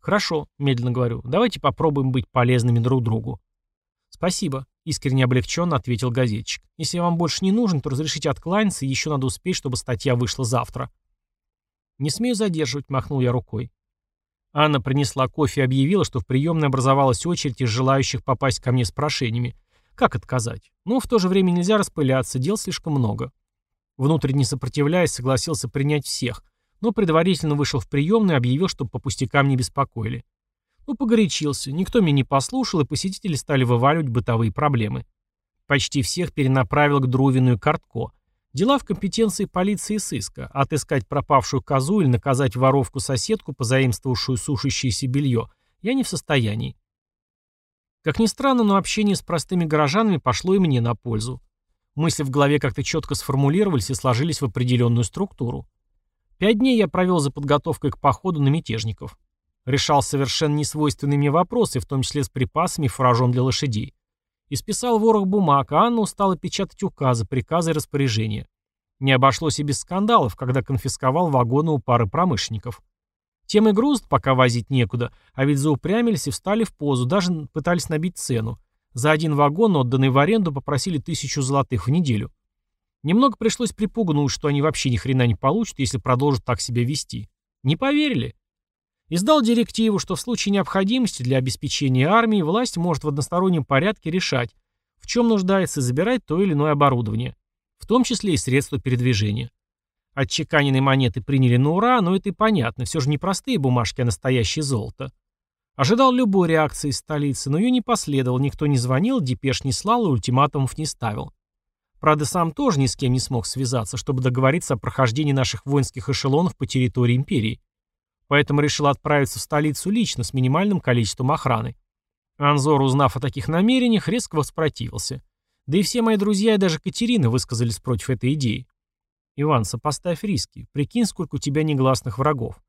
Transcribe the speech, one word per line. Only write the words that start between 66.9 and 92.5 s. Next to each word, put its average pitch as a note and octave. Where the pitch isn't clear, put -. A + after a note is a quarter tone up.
приказы D#3+
и D#3
распоряжения. A2+
Не C3+
обошлось C3+
и -
без C#3+
скандалов, F#3+
когда B2+
конфисковал C3+
вагоны C#3
у D3
пары A#2+
промышленников. B2
Тем G#3+
и G#3+
груз, B3+
пока C3+
возить B2
некуда, A#2+
а C3+
ведь C#3+
заупрямились D#3+
и -
встали G#3
в -
позу, C3+
даже F3
пытались E3+
набить E3+
цену. A#2
За C3
один D#3
вагон, D#3
отданный C3
в C3
аренду, F3+
попросили C#3+
тысячу C#3
золотых C3
в B2
неделю. C#3
Немного G#3+
пришлось A3+
припугнуть, E3
что -
они C#3+
вообще D3
ни A#2
хрена C3
не A#2
получат, F#3
если C3
продолжат C3
так B2
себя A#2+
вести. A#2
Не C#3+
поверили. C4
Издал G#3+
директиву, A3
что E3+
в -
случае G#3+
необходимости G3
для B2+
обеспечения C3
армии G#3+
власть G3+